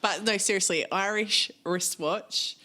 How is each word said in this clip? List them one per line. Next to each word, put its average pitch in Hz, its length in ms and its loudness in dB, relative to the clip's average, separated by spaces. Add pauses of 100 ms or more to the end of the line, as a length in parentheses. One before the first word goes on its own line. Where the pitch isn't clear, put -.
But 190 220 0
no, 214 140 2
seriously, 190 540 2
Irish 208 600 0 (120)
wristwatch. 175 1000 -2